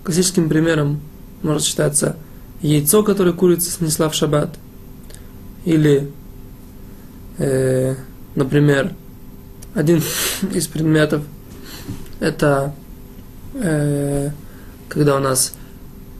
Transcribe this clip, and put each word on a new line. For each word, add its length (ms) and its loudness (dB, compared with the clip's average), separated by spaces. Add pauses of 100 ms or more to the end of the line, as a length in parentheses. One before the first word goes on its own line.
классическим 460 2
примером 500 2 (420)
может 220 0
считаться 540 0 (440)
яйцо, 420 4
которое 300 4
курица 380 4
снесла 380 0
в 60 -4
шаббат. 420 0 (1080)
Или, 460 4 (1300)
э, 580 2 (400)
например, 580 4 (800)
один 280 4 (240)
<laughs> 280 -4
из 140 0
предметов — 560 2 (1000)
это, 500 2 (800)
э, 800 0 (560)
когда 300 4
у 20 2
нас, 340 0 (680)